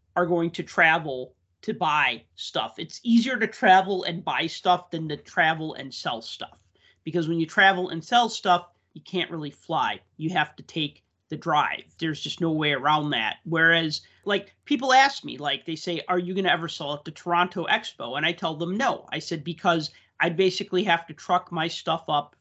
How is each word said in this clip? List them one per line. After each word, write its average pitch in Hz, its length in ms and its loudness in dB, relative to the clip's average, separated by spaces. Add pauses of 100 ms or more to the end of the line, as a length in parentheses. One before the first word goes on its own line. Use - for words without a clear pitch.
(160)
are 175 100 2
going 170 240 2
to 165 140 -6
travel 156 720 2 (260)
to 226 140 -4
buy 147 480 0 (120)
stuff. - 440 -6
It's - 240 -12
easier 233 340 4
to 214 80 0
travel 190 580 2
and 170 220 -6
buy 147 220 -2
stuff 175 420 0
than 160 200 -6
to 147 80 -6
travel 156 580 0
and 135 180 -12
sell 120 300 -8
stuff. - 340 -16 (460)
Because 160 240 -2
when 165 120 -2
you 165 60 0
travel 185 440 4
and 160 140 -8
sell 240 260 2
stuff, 180 400 0 (240)
you 156 80 -20
can't - 280 -4
really 151 220 -8
fly. 123 480 -4 (180)
You 156 140 -4
have 156 240 0
to - 80 -18
take 147 400 -8 (260)
the 151 80 -8
drive. 147 460 0 (160)
There's 156 200 -4
just 151 220 -8
no 165 100 2
way 151 220 0
around 147 380 2
that. 113 320 -2
Whereas, 165 580 2 (240)
like, 202 300 -2 (100)
people 262 260 0
ask 269 320 6
me, 123 140 -10
like, 143 280 -4
they 160 100 -6
say, 170 320 -6
"Are 180 100 0
you 180 160 -2
gonna 180 160 0
ever 165 180 0
sell 147 280 -6
at 147 100 -12
the 165 60 -10
Toronto 175 560 0
Expo?" 135 500 -4
And 151 80 0
I 170 60 2
tell 170 240 -6
them 170 200 -4
no. 233 340 -2
I 156 100 -6
said, 160 240 -8
"Because 170 480 0 (280)
I 165 100 2
basically 185 560 0
have 170 200 2
to 156 80 -16
truck - 380 -2
my 170 160 -2
stuff 165 420 -6
up 143 320 -2